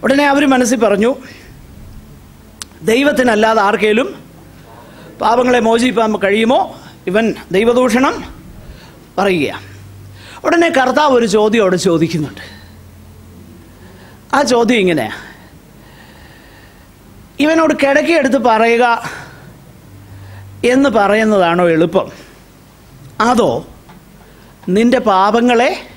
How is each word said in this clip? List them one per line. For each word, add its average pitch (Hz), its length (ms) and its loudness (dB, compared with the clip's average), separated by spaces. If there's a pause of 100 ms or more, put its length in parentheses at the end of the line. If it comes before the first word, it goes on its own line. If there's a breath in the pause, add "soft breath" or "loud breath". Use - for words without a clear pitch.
ഉടനെ 277 240 2
അവർ 285 180 2
മനസ്സിൽ 254 320 2
പറഞ്ഞു, 214 380 0 (1700 loud breath)
"ദൈവത്തിനല്ലാതെ 226 800 2
ആർക്കേലും 214 600 0 (1000 loud breath)
പാപങ്ങളെ 247 380 2
മോചിപ്പാൻ 226 580 0
കഴിയുമോ?" 226 640 0 (280 loud breath)
ഇവൻ 202 280 -2 (160)
ദൈവദൂഷണം 240 840 0 (840 loud breath)
പറയുകയാണ്. 175 540 -4 (760 loud breath)
ഉടനെ 339 240 2
കർത്താവ് 262 480 2
ഒരു 233 80 2
ചോദ്യം 214 360 2
അവിടെ 185 140 2
ചോദിക്കുന്നുണ്ട്. 165 680 -2 (1900 loud breath)
ആ 277 60 2
ചോദ്യം 233 360 0
ഇങ്ങനെയാ, 160 340 -2 (2250 loud breath)
"ഇവനോട് 320 340 2
കിടക്കയെടുത്ത് 277 640 0
പറയുക 233 720 2 (1600 loud breath)
എന്ന് 262 240 4
പറയുന്നതാണോ 202 800 2
എളുപ്പം, 165 420 0 (1080 loud breath)
അതോ 214 440 0 (1040 loud breath)
നിന്റെ 233 300 2
പാപങ്ങളെ 233 960 0